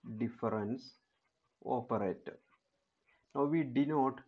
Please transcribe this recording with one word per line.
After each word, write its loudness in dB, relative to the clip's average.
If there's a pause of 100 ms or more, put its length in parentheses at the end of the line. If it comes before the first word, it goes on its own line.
(180)
difference -2 (720)
operator. -2 (960)
Now 4
we 2
denote 2